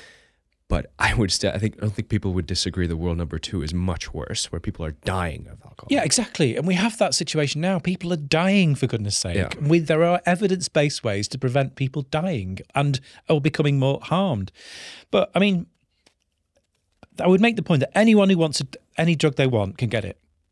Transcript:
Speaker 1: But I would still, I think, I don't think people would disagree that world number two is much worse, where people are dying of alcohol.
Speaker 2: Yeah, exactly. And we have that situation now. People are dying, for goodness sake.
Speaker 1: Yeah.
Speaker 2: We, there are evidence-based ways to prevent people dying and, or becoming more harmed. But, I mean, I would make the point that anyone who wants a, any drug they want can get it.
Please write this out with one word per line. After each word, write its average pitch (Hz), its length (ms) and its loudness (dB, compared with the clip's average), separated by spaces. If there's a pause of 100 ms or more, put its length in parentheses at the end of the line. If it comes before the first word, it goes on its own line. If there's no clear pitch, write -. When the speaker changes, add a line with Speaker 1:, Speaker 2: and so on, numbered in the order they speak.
(680)
Speaker 1:
But - 340 -2
I - 140 2
would 104 180 0
still, - 180 0
I - 80 -6
think, 107 200 -2
I - 20 -12
don't 107 100 -2
think 107 180 -8
people 101 260 -2
would 90 120 -2
disagree 90 400 -2
that 82 100 -2
world 85 220 -2
number 80 220 -6
two - 200 -6
is 78 140 -6
much 90 400 -4
worse, - 380 -8
where 85 80 -6
people - 240 -8
are 78 80 -6
dying 87 560 -6
of - 160 -20
alcohol. - 260 -20
Speaker 2:
Yeah, 277 140 2
exactly. 156 500 0
And 139 100 -4
we 185 100 2
have 220 240 0
that 180 140 2
situation 147 480 -2
now. 180 200 -2
People 180 320 -4
are 175 40 -2
dying, 160 600 2
for 131 100 -2
goodness 104 300 -2
sake. 92 180 -4
Speaker 1:
Yeah. 98 140 0 (120)
Speaker 2:
We, 156 200 4
there 160 240 2
are 175 220 2
evidence-based 180 760 0
ways 104 240 -2
to - 120 -8
prevent 131 360 0
people 139 280 -4
dying 135 580 -4 (120)
and, 143 280 0 (280)
or 156 120 4
becoming 143 400 2
more 135 200 0
harmed. 160 520 -2 (580)
But, - 240 2
I 175 60 2
mean, 190 260 2 (1500)
I - 60 2
would 185 140 6
make 226 160 4
the 185 80 -4
point 151 160 4
that 135 180 -2
anyone 208 320 6
who 185 80 4
wants 160 220 0
a, 143 40 -4 (320)
any 165 200 2
drug 147 180 2
they 135 140 2
want 104 280 0
can 120 120 -2
get 104 160 -2
it. 92 160 -12 (320)